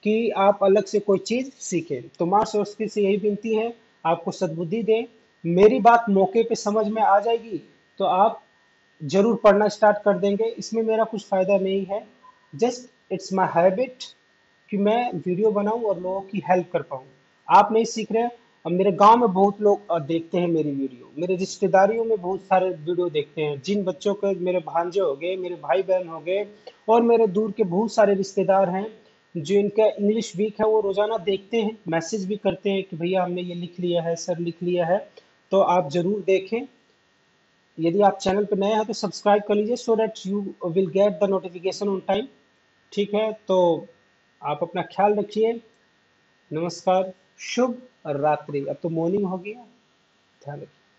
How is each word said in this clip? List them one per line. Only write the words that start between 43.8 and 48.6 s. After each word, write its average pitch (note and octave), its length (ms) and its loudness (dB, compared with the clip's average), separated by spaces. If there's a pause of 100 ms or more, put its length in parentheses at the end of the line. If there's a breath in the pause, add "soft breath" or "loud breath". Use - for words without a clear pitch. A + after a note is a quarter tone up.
आप D3 200 -6
अपना F3 200 -6
ख्याल G3+ 340 0
रखिए। G#3+ 380 -2 (1000)
नमस्कार, F#3 600 -2 (280)
शुभ A#3+ 420 -2 (260)
रात्रि। D3 580 -2